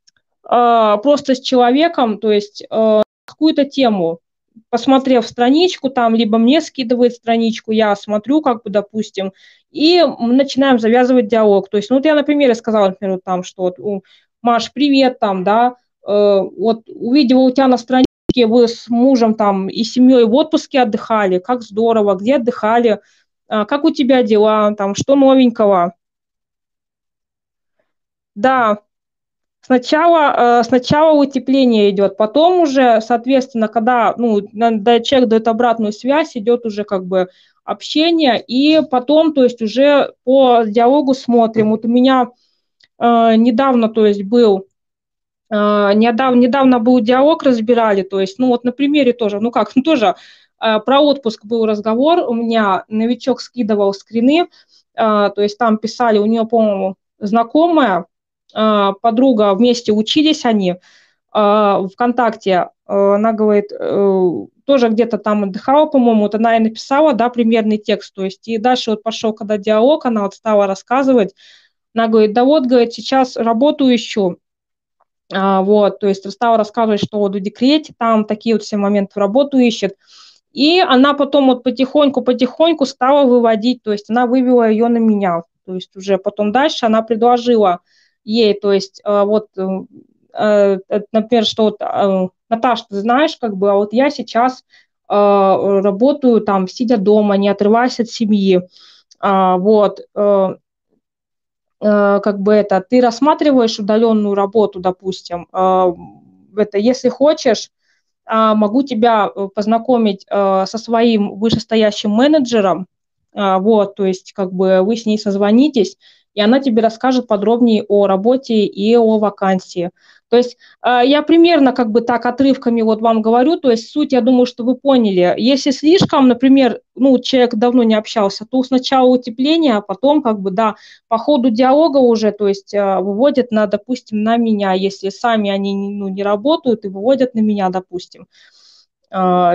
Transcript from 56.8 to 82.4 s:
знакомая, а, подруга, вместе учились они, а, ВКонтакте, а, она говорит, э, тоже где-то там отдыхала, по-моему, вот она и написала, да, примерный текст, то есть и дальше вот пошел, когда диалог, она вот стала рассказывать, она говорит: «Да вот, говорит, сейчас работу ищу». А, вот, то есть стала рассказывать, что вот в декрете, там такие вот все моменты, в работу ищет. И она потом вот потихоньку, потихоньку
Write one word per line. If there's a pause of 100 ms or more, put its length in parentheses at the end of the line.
знакомая, (480)
а, (100)
подруга,
вместе
учились
они, (560)
а,
ВКонтакте, (160)
а,
она
говорит,
э, (360)
тоже
где-то
там
отдыхала,
по-моему,
вот
она
и
написала,
да,
примерный
текст,
то
есть
и
дальше
вот
пошел,
когда
диалог,
она
вот
стала
рассказывать, (640)
она
говорит:
«Да
вот,
говорит,
сейчас
работу
ищу». (960)
А,
вот,
то
есть
стала
рассказывать,
что
вот
в
декрете,
там
такие
вот
все
моменты,
в
работу
ищет. (560)
И
она
потом
вот
потихоньку,
потихоньку